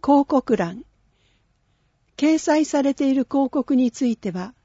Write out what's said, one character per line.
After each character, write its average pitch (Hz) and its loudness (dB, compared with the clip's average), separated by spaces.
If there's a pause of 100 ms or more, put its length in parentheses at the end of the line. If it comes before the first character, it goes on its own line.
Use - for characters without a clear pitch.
広 277 4
告 254 0
欄。 190 -6 (1300)
掲 311 2
載 311 0
さ 285 -2
れ 277 0
て 269 0
い 269 0
る 262 0
広 277 0
告 277 -2
に 254 2
つ - -4
い 226 -2
て 202 -8
は 180 -10 (100)